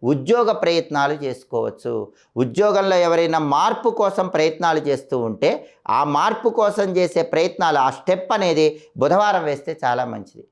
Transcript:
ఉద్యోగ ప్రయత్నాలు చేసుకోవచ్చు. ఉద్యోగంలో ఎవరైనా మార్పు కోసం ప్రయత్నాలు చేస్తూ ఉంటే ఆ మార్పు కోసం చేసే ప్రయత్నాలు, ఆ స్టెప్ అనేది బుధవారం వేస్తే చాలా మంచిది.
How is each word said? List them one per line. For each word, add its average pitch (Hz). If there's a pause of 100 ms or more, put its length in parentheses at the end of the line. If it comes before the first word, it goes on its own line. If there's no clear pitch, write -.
ఉద్యోగ 165
ప్రయత్నాలు 160
చేసుకోవచ్చు. 123 (440)
ఉద్యోగంలో 190
ఎవరైనా 165
మార్పు 208
కోసం 196
ప్రయత్నాలు 160
చేస్తూ 139
ఉంటే 117 (380)
ఆ 117
మార్పు 180
కోసం 208
చేసే 175
ప్రయత్నాలు, 165
ఆ 131
స్టెప్ 185
అనేది 170 (300)
బుధవారం 180
వేస్తే 147
చాలా 127
మంచిది. 110